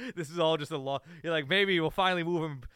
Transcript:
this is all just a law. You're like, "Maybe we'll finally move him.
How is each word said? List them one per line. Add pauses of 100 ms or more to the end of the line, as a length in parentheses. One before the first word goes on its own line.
(140)
this
is
all
just
a
law. (220)
You're
like,
"Maybe
we'll
finally
move
him. (160)